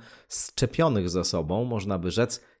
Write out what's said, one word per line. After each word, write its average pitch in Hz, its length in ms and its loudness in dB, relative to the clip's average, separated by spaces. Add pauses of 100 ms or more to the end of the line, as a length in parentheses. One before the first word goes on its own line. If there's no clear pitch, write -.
(280)
szczepionych 117 840 0
ze 87 140 0
sobą, 87 400 0
można 101 340 -2
by 87 120 -2
rzec, 113 300 0 (200)